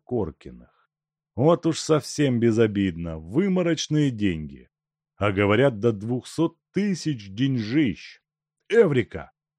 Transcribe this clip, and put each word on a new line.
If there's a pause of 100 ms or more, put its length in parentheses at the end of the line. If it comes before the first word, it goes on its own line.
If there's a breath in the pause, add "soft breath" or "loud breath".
Коркиных. (640)
Вот
уж
совсем
безобидно,
выморочные
деньги. (480)
А
говорят,
до
двухсот (140)
тысяч
деньжищ. (480)
Эврика! (280)